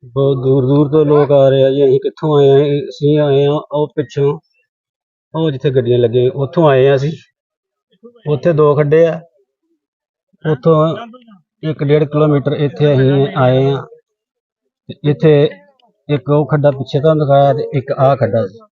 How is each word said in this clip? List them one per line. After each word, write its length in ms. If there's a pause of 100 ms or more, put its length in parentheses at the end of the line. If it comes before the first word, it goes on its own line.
ਬਹੁਤ 340
ਦੂਰ 280
ਦੂਰ 260
ਤੋਂ 140
ਲੋਕ 260
ਆ 180
ਰਹੇ 140
ਆ 60
ਜੀ। 160
ਅਸੀਂ 140
ਕਿੱਥੋਂ 400
ਆਏ 100
ਆ? 300 (100)
ਅਸੀਂ 300
ਆਏ 260
ਆ 60
ਉਹ 440
ਪਿੱਛੋਂ, 440 (960)
ਉਹ 160
ਜਿੱਥੇ 180
ਗੱਡੀਆਂ 300
ਲੱਗੀਆਂ, 320
ਉੱਥੋਂ 380
ਆਏ 180
ਆ 80
ਅਸੀਂ। 160 (1160)
ਉੱਥੇ 260
ਦੋ 220
ਖੱਡੇ 320
ਆ, 140 (1300)
ਉੱਥੋਂ 440 (680)
ਇੱਕ 200
ਡੇਢ 200
ਕਿਲੋਮੀਟਰ 480
ਇੱਥੇ 420
ਅਸੀਂ 340 (100)
ਆਏ 340
ਆ। 140 (1040)
ਤੇ 200
ਇੱਥੇ 400 (600)
ਇੱਕ 200
ਉਹ 180
ਖੱਡਾ 240
ਪਿੱਛੇ 280
ਤੁਹਾਨੂੰ 260
ਦਿਖਾਇਆ 280
ਤੇ 240
ਇੱਕ 140
ਆਹ 240
ਖੱਡਾ 320
ਸੀ। 120 (140)